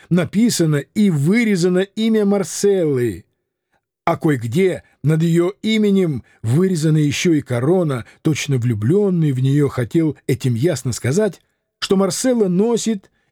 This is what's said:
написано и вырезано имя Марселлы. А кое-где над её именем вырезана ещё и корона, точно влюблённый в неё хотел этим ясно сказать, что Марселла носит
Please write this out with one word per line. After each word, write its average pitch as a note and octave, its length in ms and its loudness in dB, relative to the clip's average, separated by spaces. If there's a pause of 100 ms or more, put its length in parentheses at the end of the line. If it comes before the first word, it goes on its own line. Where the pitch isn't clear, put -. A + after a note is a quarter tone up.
написано E3+ 680 0
и G3+ 320 0
вырезано F3+ 720 0
имя A3 440 -2
Марселлы. F3 1040 0 (800)
А E3+ 100 0
кое-где C#3+ 680 -2 (200)
над D#3+ 180 0
её E3+ 300 0 (100)
именем G3 600 0 (180)
вырезана D#3 580 0
ещё D3+ 340 0
и D3 80 0
корона, C3+ 640 -2 (160)
точно D3 360 -2
влюблённый D3 760 0
в B2+ 80 -4
неё C#3 260 2
хотел D3 480 -2 (120)
этим B2+ 260 -2
ясно C3 400 -2
сказать, E3 480 -2 (380)
что - 180 0
Марселла G#3 500 0
носит G#3+ 640 -2 (200)